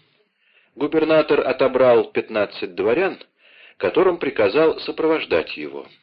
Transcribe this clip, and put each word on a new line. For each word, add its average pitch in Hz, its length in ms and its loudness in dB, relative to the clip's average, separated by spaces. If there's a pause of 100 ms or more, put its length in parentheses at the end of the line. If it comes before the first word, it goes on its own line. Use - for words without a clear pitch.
(760)
Губернатор 156 720 0
отобрал 127 680 2
пятнадцать 104 600 -6
дворян, 123 440 -2 (580)
которым 170 420 0
приказал 139 640 0
сопровождать 156 760 -4
его. 69 300 -12 (160)